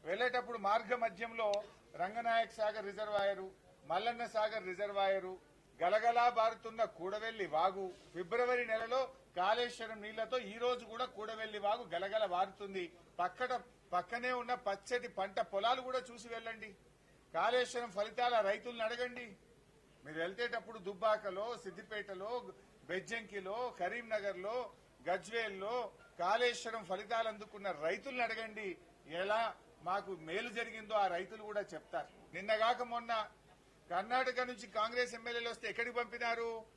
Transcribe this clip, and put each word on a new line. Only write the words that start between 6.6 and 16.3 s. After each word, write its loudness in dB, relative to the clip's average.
కూడవెల్లి -2
వాగు, 4
ఫిబ్రవరి 2
నెలలో 2
కాళేశ్వరం 2
నీళ్లతో -2
ఈ -8
రోజు 2
కూడా -2
కూడవెల్లి -6
వాగు 2
గలగల 2
వారుతుంది. 0
పక్కన, 0
పక్కనే 0
ఉన్న 0
పచ్చటి -2
పంట 0
పొలాలు 4
కూడా 2
చూసి -14